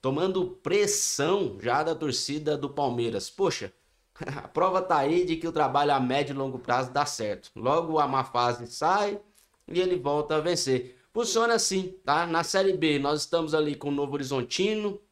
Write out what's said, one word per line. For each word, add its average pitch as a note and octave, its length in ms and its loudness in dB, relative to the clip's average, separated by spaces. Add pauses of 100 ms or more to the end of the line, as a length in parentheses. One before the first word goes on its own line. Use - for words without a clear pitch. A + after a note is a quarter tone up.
tomando F3+ 460 0 (160)
pressão F#3+ 960 0
já B2 220 2
da D#3+ 140 0
torcida D3 600 -2
do C#3 140 -6
Palmeiras. A#2+ 580 -2
Poxa, E3 440 -2 (260)
<laughs> - 260 -18
a D3 220 -10
prova F#3 340 0
tá F3+ 180 2
aí D#3+ 260 2
de E3 100 0
que D#3+ 140 -6
o E3 40 -6
trabalho C#3+ 400 2
a C#3 60 4
médio C3+ 340 0
e C#3 60 -6
longo C3+ 220 -4
prazo B2+ 320 -2
dá C#3+ 120 2
certo. - 520 -6
Logo D#3 420 0
a D3 80 4
má C3+ 160 0
fase A#2+ 460 0
sai G3+ 500 0 (480)
e E3+ 140 -2
ele F3+ 160 2
volta D3 400 0
a D#3 40 2
vencer. C3+ 580 0 (160)
Funciona A#3 380 2
assim, F#3+ 420 0 (120)
tá? D#3 200 2
Na E3 160 0
Série F#3+ 300 2
B, D#3 260 2
nós D3 220 0
estamos D#3+ 340 -2
ali D3+ 200 2
com D3 160 -6
Novo C#3+ 240 -2
Horizontino F#3 840 -2 (140)